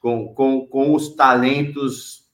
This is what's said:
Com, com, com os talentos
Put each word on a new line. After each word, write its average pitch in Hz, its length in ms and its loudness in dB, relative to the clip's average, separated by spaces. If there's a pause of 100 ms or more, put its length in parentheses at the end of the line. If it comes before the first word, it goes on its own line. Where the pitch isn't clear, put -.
Com, 117 340 -4
com, 135 320 0
com 143 280 0
os 147 220 -4
talentos 139 1160 0